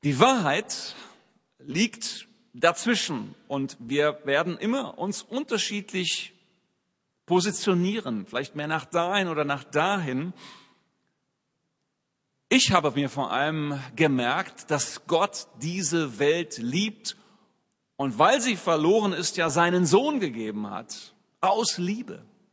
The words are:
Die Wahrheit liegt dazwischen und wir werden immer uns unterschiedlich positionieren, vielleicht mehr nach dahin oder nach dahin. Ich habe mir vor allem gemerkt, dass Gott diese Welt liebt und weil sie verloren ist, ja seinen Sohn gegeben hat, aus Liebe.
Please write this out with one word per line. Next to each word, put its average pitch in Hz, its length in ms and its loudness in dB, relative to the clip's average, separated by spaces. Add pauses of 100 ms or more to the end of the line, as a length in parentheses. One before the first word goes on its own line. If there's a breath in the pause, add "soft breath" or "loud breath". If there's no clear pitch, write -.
Die 139 160 0
Wahrheit 208 760 2 (640 loud breath)
liegt - 680 -6 (260)
dazwischen 165 800 0 (140)
und 135 320 -4
wir 143 460 0
werden 156 320 0
immer 233 420 -4
uns 196 240 -4
unterschiedlich 208 1080 -4 (920)
positionieren, 185 1000 0
vielleicht 127 280 -6
mehr 147 120 -6
nach 156 180 -4
dahin 180 440 0
oder 151 160 -2
nach 143 180 -4
dahin. 165 680 -2 (2250 loud breath)
Ich 247 220 4
habe 156 200 4
mir 135 180 0
vor 127 220 -4
allem 147 480 0 (160)
gemerkt, 139 760 0
dass - 380 -4
Gott 175 400 0 (120)
diese 156 600 -2
Welt 165 380 2
liebt 175 600 -4 (760 soft breath)
und 131 240 -4
weil 233 220 6
sie 226 160 0
verloren 180 560 2
ist, 165 240 -2
ja 165 120 0
seinen 175 360 4
Sohn 254 340 4
gegeben 110 500 -4
hat, - 440 -12 (280)
aus 208 360 2
Liebe. 202 480 -4 (280)